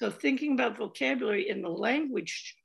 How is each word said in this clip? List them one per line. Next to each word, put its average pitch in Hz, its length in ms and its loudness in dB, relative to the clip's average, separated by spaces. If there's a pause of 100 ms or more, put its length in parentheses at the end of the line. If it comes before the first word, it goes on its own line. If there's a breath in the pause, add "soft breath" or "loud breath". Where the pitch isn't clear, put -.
So 214 100 0
thinking 277 440 2
about 233 220 2
vocabulary 220 720 0
in 196 140 -2
the 175 60 -4
language 226 960 -2